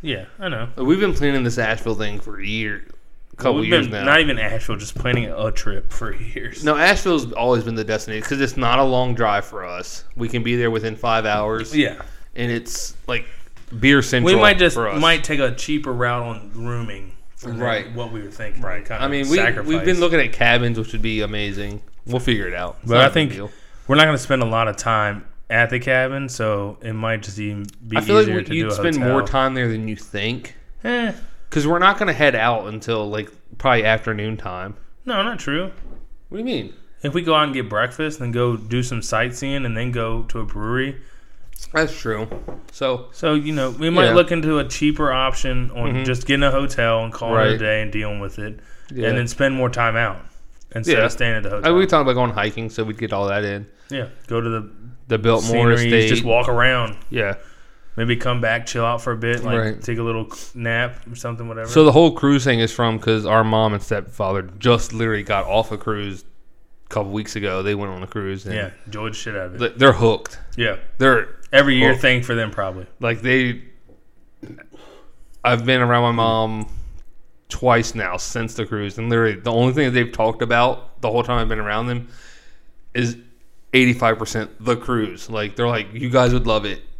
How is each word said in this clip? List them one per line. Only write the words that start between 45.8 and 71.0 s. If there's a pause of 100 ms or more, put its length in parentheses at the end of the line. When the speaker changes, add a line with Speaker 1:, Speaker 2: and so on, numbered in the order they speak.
Speaker 2:
Mm-hmm.
Speaker 1:
just
getting
a
hotel
and
calling
it
a
Speaker 2:
Right.
Speaker 1:
day
and
dealing
with
it. (340)
Speaker 2:
Yeah.
Speaker 1:
And
then
spend
more
time
out (580)
instead
Speaker 2:
Yeah.
Speaker 1:
of
staying
at
the
hotel.
Speaker 2:
Uh,
we
talked
about
going
hiking,
so
we'd
get
all
that
in. (220)
Speaker 1:
Yeah, (200)
go
to
the (380)
Speaker 2:
The
Biltmore
Speaker 1:
scenery,
Speaker 2:
Estate.
Speaker 1:
just
walk
around. (140)
Speaker 2:
Yeah. (600)
Speaker 1:
Maybe
come
back,
chill
out
for
a
bit,
like,
Speaker 2:
Right.
Speaker 1:
take
a
little (240)
nap (160)
or
something,
whatever.
Speaker 2:
So
the
whole
cruise
thing
is
from
'cause
our
mom
and
stepfather (160)
just
literally
got
off
a
cruise (600)
a
couple
weeks
ago.
They
went
on
a
cruise.
And
Speaker 1:
Yeah, (160)
enjoyed
the
shit
out
of
it.
Speaker 2:
th-,
they're
hooked. (160)
Speaker 1:
Yeah. (200)
Speaker 2:
They're (240)